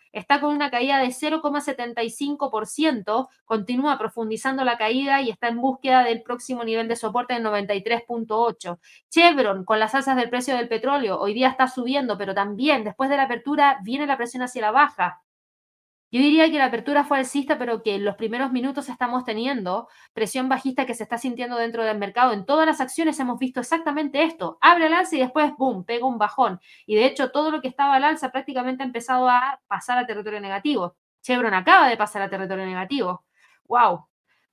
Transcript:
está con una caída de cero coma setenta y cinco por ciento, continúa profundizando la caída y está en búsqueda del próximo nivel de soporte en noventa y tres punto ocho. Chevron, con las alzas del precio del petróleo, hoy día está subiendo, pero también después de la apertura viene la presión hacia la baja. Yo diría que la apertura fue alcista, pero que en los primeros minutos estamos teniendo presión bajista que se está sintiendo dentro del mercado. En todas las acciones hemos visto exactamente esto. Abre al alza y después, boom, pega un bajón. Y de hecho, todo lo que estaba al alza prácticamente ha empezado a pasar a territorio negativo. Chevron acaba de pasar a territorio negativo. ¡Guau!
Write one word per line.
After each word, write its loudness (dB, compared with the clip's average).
está 0
con 0
una -2
caída 0
de 0
cero -4
coma -2
setenta -6
y -4
cinco -4
por -4
ciento, 0
continúa -2
profundizando -4
la 0
caída 0
y -4
está -4
en -2
búsqueda 4
del -2
próximo -8
nivel -2
de -2
soporte -4
en -2
noventa -2
y -4
tres -2
punto -4
ocho. -2
Chevron, 4
con 2
las 0
alzas 0
del 0
precio -2
del -2
petróleo, 0
hoy -2
día 2
está 2
subiendo, -2
pero -4
también 0
después -4
de 0
la 4
apertura 2
viene -4
la 0
presión -6
hacia -8
la 0
baja. 6
Yo 0
diría 6
que -2
la 4
apertura 0
fue 0
alcista, -2
pero -4
que -2
en -4
los -2
primeros -4
minutos -4
estamos -4
teniendo -4
presión -2
bajista 0
que -4
se -8
está -6
sintiendo -6
dentro -2
del 0
mercado. 2
En -6
todas 4
las 2
acciones -2
hemos -4
visto -4
exactamente 0
esto. -4
Abre 8
al 2
alza 0
y 2
después, 2
boom, -2
pega -4
un -2
bajón. 0
Y 0
de 6
hecho, 0
todo 0
lo -4
que -6
estaba 2
al 2
alza 0
prácticamente -4
ha -6
empezado 0
a 2
pasar -4
a 0
territorio -8
negativo. -2
Chevron 0
acaba 8
de 2
pasar -2
a -4
territorio -6
negativo. -4
¡Guau! 2